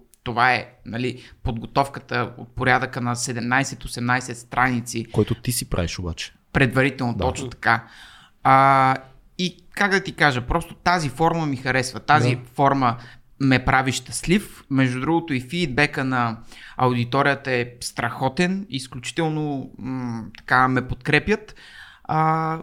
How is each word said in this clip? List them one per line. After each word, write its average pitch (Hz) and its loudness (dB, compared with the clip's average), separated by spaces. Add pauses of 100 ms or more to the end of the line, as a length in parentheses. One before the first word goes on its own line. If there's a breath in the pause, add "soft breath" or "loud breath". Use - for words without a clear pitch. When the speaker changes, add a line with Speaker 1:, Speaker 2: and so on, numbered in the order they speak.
(220)
Speaker 1:
това 123 2
е, 107 -2 (180)
нали, 123 -6 (200 loud breath)
подготовката 120 -4
от - -16
порядъка 127 0
на 120 -2
седемнайсет-осемнайсет 123 -4
страници. 123 -2
Speaker 2:
Който - 0
ти - -6
си - -4
правиш 90 -2
обаче. 85 -8 (200)
Speaker 1:
Предварително, 131 2
Speaker 2:
Да. 101 -2
Speaker 1:
точно 127 -4
така. 113 0 (580 loud breath)
А, 135 6 (420)
и 180 -2 (140)
как 202 0
да 190 2
ти 190 -8
кажа, 135 2
просто - -4
тази 175 2
форма 165 0
ми 139 -2
харесва, 127 -2
тази 131 4
Speaker 2:
Да. - -8
Speaker 1:
форма 135 2 (440 loud breath)
ме 131 4
прави 131 2
щастлив. - -2
Между 131 2
другото 156 0
и 123 -2
фидбека 143 -2
на 120 0 (400 loud breath)
аудиторията 127 0
е 123 -2
страхотен, 175 -2
изключително, 147 -4
м, 123 -8 (140)
така 131 4
ме 127 0
подкрепят. 151 -2 (500 loud breath)
А, 160 0